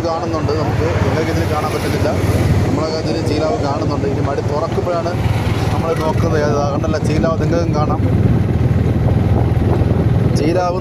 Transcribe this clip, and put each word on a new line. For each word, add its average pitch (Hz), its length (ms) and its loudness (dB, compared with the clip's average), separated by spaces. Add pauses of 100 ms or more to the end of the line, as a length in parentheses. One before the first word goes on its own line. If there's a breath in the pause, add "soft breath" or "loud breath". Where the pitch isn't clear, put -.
കാണുന്നുണ്ട് 165 520 -2
നമുക്ക്, 147 260 0 (160)
നിങ്ങൾക്ക് 160 320 0
ഇതിൽ 165 100 0 (100)
കാണാൻ 151 200 -2
പറ്റുന്നില്ല, 151 360 0 (560)
നമ്മളൊക്കെ 156 380 -2
ഇതിൽ 156 260 -2
ചീലാവ് 156 360 0
കാണുന്നുണ്ട്. 143 460 -2
ഇനി 143 160 -2
മടി 143 140 -2 (100)
തുറക്കുമ്പോഴാണ് 170 600 -2 (600)
നമ്മൾ 160 180 -2 (140)
നോക്കുന്നത്. 156 400 0
ഇതാ 147 200 0 (100)
കണ്ടല്ല, 156 240 0 (100)
ചീലാവ് 156 340 0
നിങ്ങൾക്കും 165 380 0
കാണാം, 151 200 0 (2500)
ചീലാവ് 180 400 0